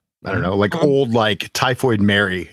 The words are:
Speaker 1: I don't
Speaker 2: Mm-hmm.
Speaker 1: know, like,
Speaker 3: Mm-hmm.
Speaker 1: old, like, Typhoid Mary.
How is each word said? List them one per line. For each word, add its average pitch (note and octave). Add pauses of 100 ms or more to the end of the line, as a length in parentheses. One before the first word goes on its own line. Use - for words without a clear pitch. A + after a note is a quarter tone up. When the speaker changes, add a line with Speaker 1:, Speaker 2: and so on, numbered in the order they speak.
(240)
Speaker 1:
I -
don't F#2+
Speaker 2:
Mm-hmm. F2
Speaker 1:
know, G2+
like, G3+
Speaker 3:
Mm-hmm. E3
Speaker 1:
old, C#3
like, A2+
Typhoid B2+
Mary. G2+